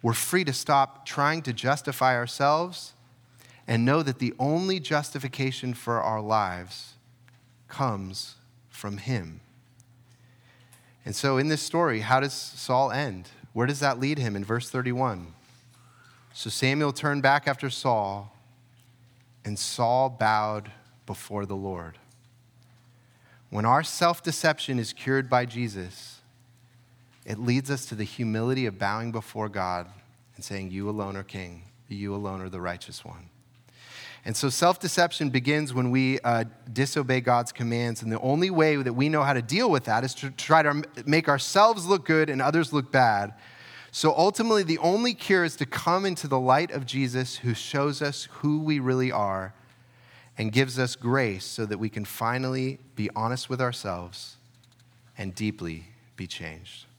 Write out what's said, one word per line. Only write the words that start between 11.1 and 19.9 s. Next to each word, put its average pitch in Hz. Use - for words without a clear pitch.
so 135
in 143
this 156
story, 151
how 113
does 135
Saul -
end? 110
Where 117
does 139
that 139
lead 143
him 113
in 101
verse 117
thirty-one? 123
So -
Samuel 139
turned 143
back 139
after 139
Saul, 104
and 104
Saul 123